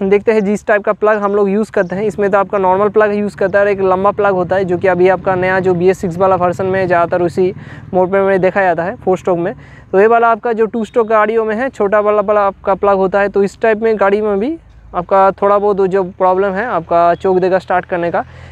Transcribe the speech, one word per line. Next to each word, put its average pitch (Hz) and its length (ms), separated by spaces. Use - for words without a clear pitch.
देखते 202 280
हैं 220 140
जिस 208 200
टाइप 208 180
का 214 100
प्लग 214 240
हम 202 180
लोग 202 140
यूज़ 202 220
करते 185 240
हैं, 202 80
इसमें 202 280
तो 202 60
आपका 196 200
नॉर्मल 190 320
प्लग 208 260
यूज़ 208 220
करता 202 220
है 202 60
और 208 60
एक 196 100
लंबा 190 300
प्लग 202 220
होता 180 220
है, 196 100
जो 175 120
कि 185 100
अभी 180 220
आपका 185 260
नया 185 240
जो 185 140
बीएस 180 260
सिक्स 170 180
वाला 190 180
वर्जन 180 300
में 190 220
ज़्यादातर 175 340
उसी 185 320
मोड 185 180
पे 196 100
में 190 200
देखा 190 200
जाता 170 220
है, 202 120
फोर 185 220
स्ट्रोक 180 200
में। 170 160
तो 185 80
ये 214 80
वाला 233 200
आपका 226 260
जो 220 120
टू 220 200
स्ट्रोक 226 220
गाड़ियों 220 380
में 214 100
है, 262 140
छोटा 208 300
वाला, 208 220
वाला 208 200
आपका 196 340
प्लग 202 220
होता 190 220
है, 202 100
तो 202 140
इस - 180
टाइप 220 160
में 220 220
गाड़ी 202 220
में 208 180
भी 302 180
आपका 190 360
थोड़ा 202 260
बहुत 202 200
जो 190 260
प्रॉब्लम 185 480
है 196 140
आपका 170 500
चोक 190 220
देकर 185 220
स्टार्ट 196 260
करने 170 260
का, 214 140